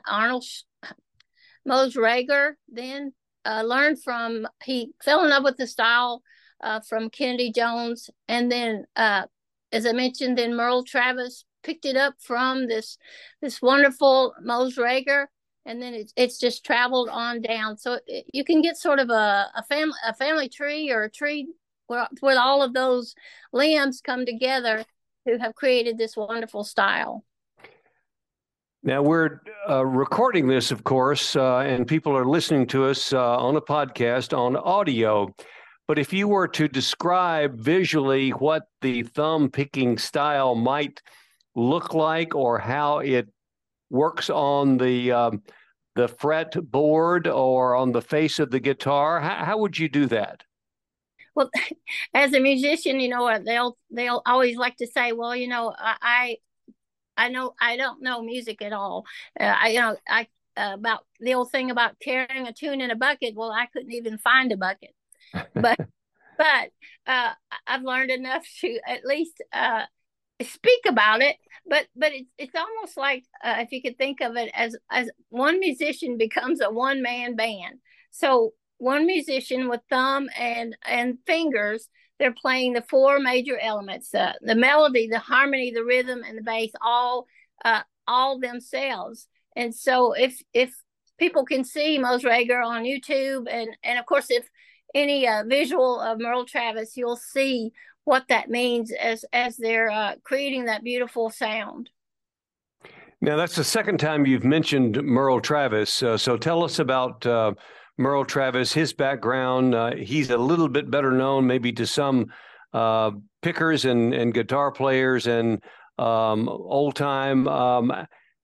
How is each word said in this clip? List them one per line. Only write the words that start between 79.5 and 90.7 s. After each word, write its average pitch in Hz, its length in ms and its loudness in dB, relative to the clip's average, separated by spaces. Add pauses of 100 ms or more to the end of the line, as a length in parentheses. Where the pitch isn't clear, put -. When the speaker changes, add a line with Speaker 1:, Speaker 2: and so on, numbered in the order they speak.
Speaker 1:
with 240 120 -4 (100)
thumb 269 380 0 (100)
and, 233 380 -6 (100)
and 247 400 -2
fingers, 233 640 -2 (320)
they're 254 200 2
playing 254 340 0
the 240 80 -2
four 277 360 4
major 254 400 0
elements, 202 560 -6
uh, 185 280 0
the 226 120 0
melody, 254 540 4
the 226 100 -2
harmony, 262 540 0
the 226 100 -4
rhythm, 247 400 0
and 220 160 -14
the 220 40 -14
bass, 226 280 -4 (100)
all, 247 460 0 (380)
uh, 226 160 2 (260)
all 254 320 0
themselves. 247 880 -8 (300)
And 240 180 -4
so 254 380 4
if, 254 280 0 (120)
if 254 200 2 (460)